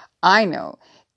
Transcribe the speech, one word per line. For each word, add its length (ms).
I 220
know 340